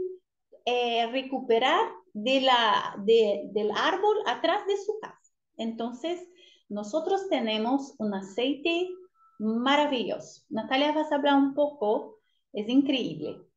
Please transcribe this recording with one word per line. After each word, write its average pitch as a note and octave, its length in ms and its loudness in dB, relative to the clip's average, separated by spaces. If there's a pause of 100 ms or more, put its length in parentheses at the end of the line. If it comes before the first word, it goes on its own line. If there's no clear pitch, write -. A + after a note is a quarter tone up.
(640)
eh, A#3+ 460 0
recuperar C4 680 2 (320)
de B3+ 280 2
la, A#3+ 540 2 (100)
de, G#3+ 480 4
del G#3 200 0
árbol F4+ 440 2 (100)
atrás E4 400 0
de G4 100 0
su G#4+ 240 -6
casa. - 320 -18 (240)
Entonces, B3 720 -6 (420)
nosotros D#4+ 600 -2
tenemos A#3 680 -2
un G#3 160 -2
aceite D4 720 -2 (500)
maravilloso. A#3+ 1120 0
Natalia, C4+ 440 0
vas D4+ 200 0
a C#4+ 40 2
hablar C#4+ 200 4
un C#4 180 4
poco, C#4+ 640 -2 (340)
es G#3 160 -6
increíble. A3+ 760 0 (140)